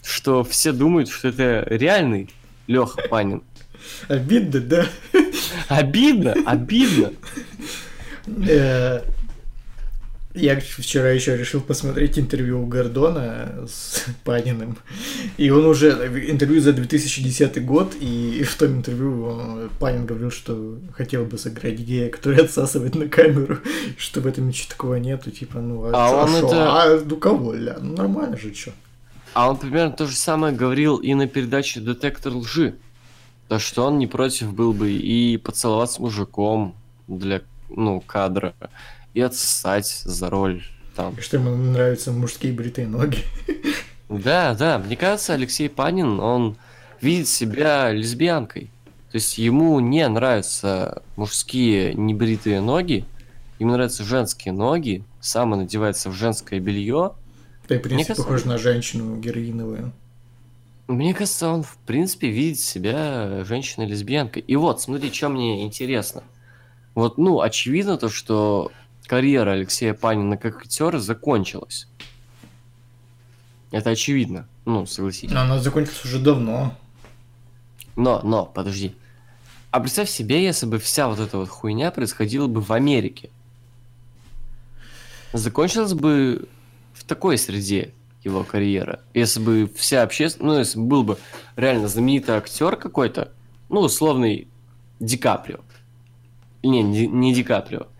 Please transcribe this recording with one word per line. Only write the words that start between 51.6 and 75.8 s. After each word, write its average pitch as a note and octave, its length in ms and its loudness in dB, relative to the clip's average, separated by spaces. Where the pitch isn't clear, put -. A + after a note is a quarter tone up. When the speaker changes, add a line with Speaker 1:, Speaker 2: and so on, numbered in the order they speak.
Speaker 1:
небритые G#2+ 640 0
ноги, C3 440 0
ему A#2 140 2
нравятся B2 320 0
женские A2 500 -2
ноги, A2+ 500 -2
сам A#2 320 0
он G2+ 80 0
одевается G2+ 500 -2
в F#2 40 -8
женское A2 460 -4
бельё. G#2+ 540 -2
Speaker 2:
Ты, C#3+ 60 2
в B2 40 0
Speaker 1:
Мне - 40 -4
Speaker 2:
принципе, C3 260 -2
Speaker 1:
кажется, G#3+ 140 -2
Speaker 2:
похож B2 220 -2
на A#2+ 140 -2
женщину A#2 580 -2
героиновую. A#2 760 -6
Speaker 1:
Мне C#3 280 0
кажется, G3 340 -2
он, D#3+ 160 0
в - 140 -16
принципе, D3+ 520 -2
видит C#3 300 -2
себя G#2+ 840 -4
женщиной-лесбиянкой. A2+ 1000 -4
И B2 80 2
вот, D3 260 2
смотри, C3+ 300 -4
чё - 180 -4
мне A#2 360 -2
интересно. A2+ 580 -6
Вот, A2+ 240 0
ну, E3 220 4
очевидно D#3+ 580 0
то, A2+ 100 -2
что G#2 600 0
карьера B2+ 420 4
Алексея G2 440 0
Панина G#2 420 0
как G#2+ 220 -6
актёра D#3+ 420 -2
закончилась. - 880 -4
Это A2 180 0
очевидно. A2+ 560 -2
Ну, G#2 220 0
согласись. F#2+ 420 -6
Speaker 2:
Но C3 120 0
она C3 180 2
закончилась C#3+ 460 -2